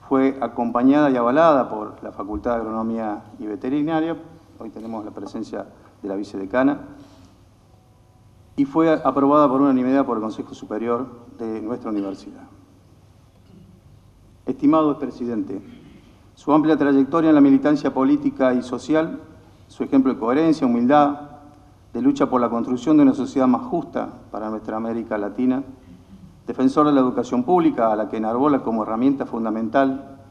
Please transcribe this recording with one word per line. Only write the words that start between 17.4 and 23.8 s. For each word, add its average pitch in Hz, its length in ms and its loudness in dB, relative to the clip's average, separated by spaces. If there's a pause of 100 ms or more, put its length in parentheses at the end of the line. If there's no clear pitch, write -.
militancia 139 540 4
política 135 580 0
y 123 80 0
social, 151 600 -4 (480)
su - 160 -8
ejemplo 131 280 2
de 104 80 -4
coherencia, 139 460 2
humildad, 139 640 2 (640)
de 117 80 -4
lucha 139 260 2
por 123 140 0
la 117 80 0
construcción 123 480 0
de 147 60 8
una 135 100 6
sociedad 131 320 0
más 123 160 2
justa 120 500 -6 (180)